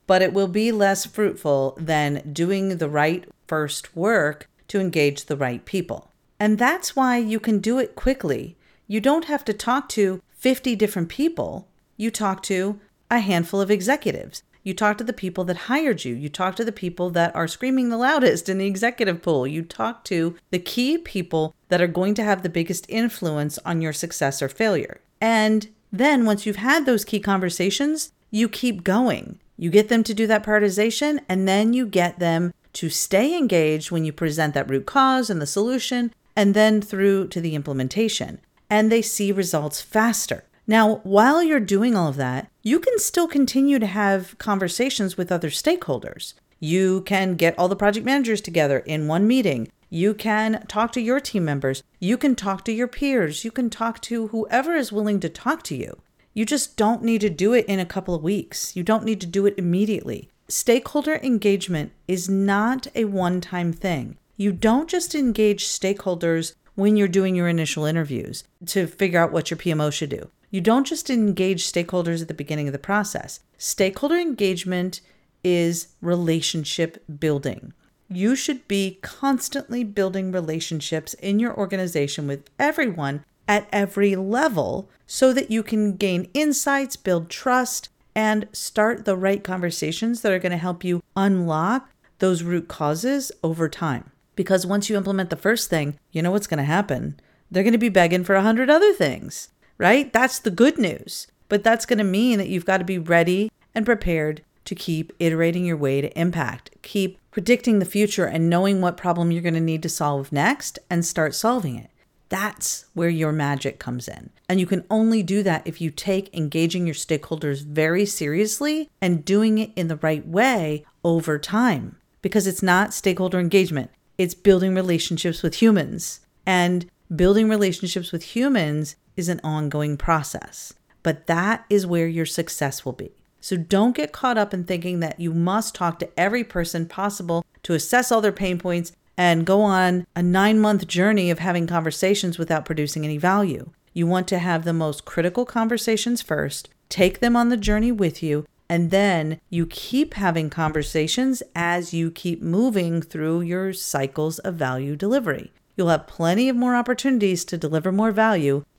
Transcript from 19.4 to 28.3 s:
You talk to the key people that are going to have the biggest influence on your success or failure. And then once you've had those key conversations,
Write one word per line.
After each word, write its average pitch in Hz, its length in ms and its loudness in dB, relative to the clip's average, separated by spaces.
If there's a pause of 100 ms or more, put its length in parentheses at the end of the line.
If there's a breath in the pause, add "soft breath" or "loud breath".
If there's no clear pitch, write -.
You 151 180 -4
talk 226 420 -6
to 170 320 -2 (140)
the 180 100 -2
key 254 380 -2
people 170 560 -4 (140)
that 180 120 2
are 170 80 4
going 185 260 0
to 214 100 -2
have 196 180 0
the 185 60 -4
biggest 170 400 -4
influence 160 760 -2
on 170 160 -2
your 160 120 -2
success 147 480 -4
or 139 80 -2
failure. 202 520 -2 (200)
And 220 480 2 (240)
then 254 320 4
once 208 220 2
you've 208 100 -2
had 269 300 2
those 226 180 2
key 208 160 -2
conversations, 196 920 0 (180)